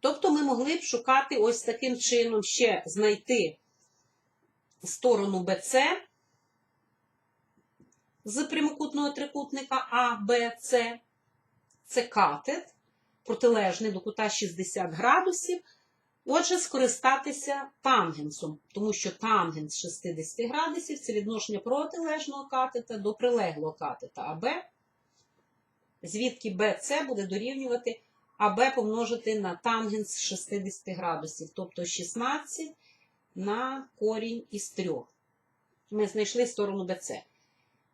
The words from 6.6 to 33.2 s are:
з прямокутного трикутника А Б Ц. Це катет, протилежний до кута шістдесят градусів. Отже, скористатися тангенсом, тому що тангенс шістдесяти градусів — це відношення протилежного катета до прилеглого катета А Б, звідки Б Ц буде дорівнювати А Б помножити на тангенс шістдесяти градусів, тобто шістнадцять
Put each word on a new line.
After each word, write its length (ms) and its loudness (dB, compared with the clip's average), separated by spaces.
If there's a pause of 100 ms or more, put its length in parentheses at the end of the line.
з 200 -4
прямокутного 680 0
трикутника 800 -4
А 260 2
Б 440 2
Ц. 400 0 (840)
Це 160 0
катет, 720 0 (480)
протилежний 680 4
до 80 -4
кута 280 -2
шістдесят 640 -2
градусів. 680 4 (640)
Отже, 340 4
скористатися 1120 0 (120)
тангенсом, 760 0 (160)
тому 180 0
що 180 -2
тангенс 640 0
шістдесяти 720 -6
градусів — 540 -2
це 120 -6
відношення 460 -2
протилежного 920 -4
катета 500 -2
до 160 -2
прилеглого 580 0
катета 540 -10
А 80 -6
Б, 300 -4 (1400)
звідки 480 -4
Б 320 0
Ц 220 0
буде 220 -2
дорівнювати 760 -4 (380)
А 120 4
Б 240 6
помножити 680 0
на 240 -4
тангенс 540 0
шістдесяти 720 -6
градусів, 640 -6
тобто 300 -8
шістнадцять 920 -4 (580)